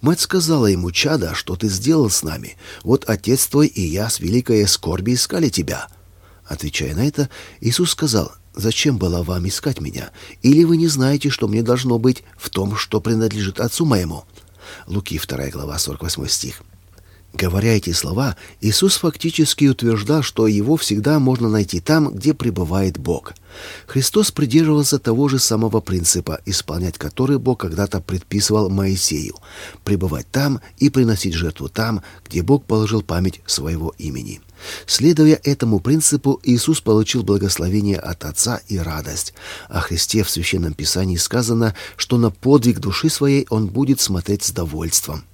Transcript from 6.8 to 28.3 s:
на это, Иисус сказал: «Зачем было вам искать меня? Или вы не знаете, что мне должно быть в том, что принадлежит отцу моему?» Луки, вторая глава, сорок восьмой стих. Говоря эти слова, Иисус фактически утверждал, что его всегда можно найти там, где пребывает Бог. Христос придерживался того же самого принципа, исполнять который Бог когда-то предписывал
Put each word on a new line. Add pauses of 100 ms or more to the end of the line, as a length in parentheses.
на
это, (320)
Иисус
сказал: (220)
«Зачем
было
вам
искать
меня? (320)
Или
вы
не
знаете,
что
мне
должно
быть (140)
в
том,
что
принадлежит
отцу
моему?» (640)
Луки,
вторая
глава,
сорок
восьмой
стих. (720)
Говоря
эти
слова, (260)
Иисус
фактически
утверждал,
что
его
всегда
можно
найти
там,
где
пребывает
Бог. (520)
Христос
придерживался
того
же
самого
принципа,
исполнять
который
Бог
когда-то
предписывал